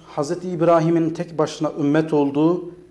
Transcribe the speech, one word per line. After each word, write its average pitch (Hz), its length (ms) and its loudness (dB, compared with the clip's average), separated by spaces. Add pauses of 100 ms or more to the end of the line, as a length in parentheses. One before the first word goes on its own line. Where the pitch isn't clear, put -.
Hazreti 175 420 -6
İbrahim'in 165 640 2
tek 170 280 -10
başına 151 400 -2
ümmet 156 340 0
olduğu, 151 580 0 (200)